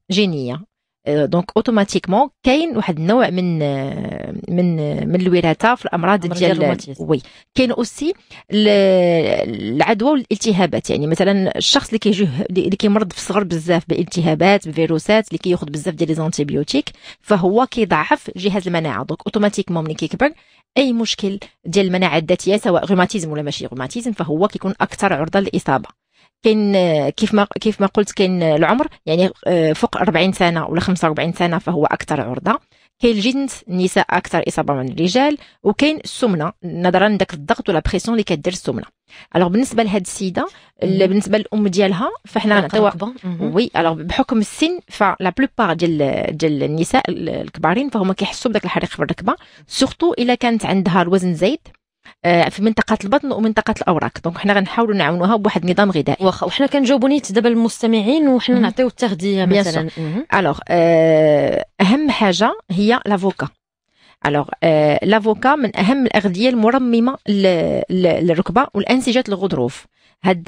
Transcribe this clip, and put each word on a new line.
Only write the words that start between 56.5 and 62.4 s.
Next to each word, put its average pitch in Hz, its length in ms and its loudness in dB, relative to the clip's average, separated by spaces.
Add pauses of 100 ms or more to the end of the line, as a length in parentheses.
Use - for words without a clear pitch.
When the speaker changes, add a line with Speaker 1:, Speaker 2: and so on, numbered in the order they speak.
Speaker 2:
كنجاوبوا 269 420 2
نيت 277 240 -2
دابا 226 160 2
المستمعين، 233 800 2
وحنا 247 260 2
Speaker 1:
مهم. 247 80 4
Speaker 2:
نعطيو 240 240 2
التغذيه 196 580 -2
Speaker 1:
بيان 196 160 4
Speaker 2:
مثلا. 160 280 -2
Speaker 1:
سور. 160 160 -8
Speaker 2:
مهم. 190 300 -6
Speaker 1:
الوغ، 165 240 0 (100)
آه، 160 1000 4 (140)
اهم 262 300 4
حاجه 208 420 2 (180)